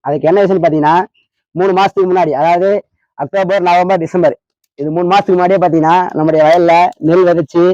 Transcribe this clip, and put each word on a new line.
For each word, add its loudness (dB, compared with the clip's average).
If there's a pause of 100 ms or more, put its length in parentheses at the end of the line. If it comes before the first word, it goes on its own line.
அதுக்கு -2
என்ன 2
ரீசன் -2
பாத்தீங்கன்னா, 0 (640)
மூணு -2
மாசத்துக்கு -2
முன்னாடி, 0
அதாவது 0 (520)
அக்டோபர், -2
நவம்பர், 0
டிசம்பர், 0 (460)
இது -6
மூணு -2
மாசத்துக்கு 0
முன்னாடியே 0
பாத்தீங்கன்னா 2 (220)
நம்முடைய 0
வயல்ல 2 (340)
நெல் 2
விதைச்சு 0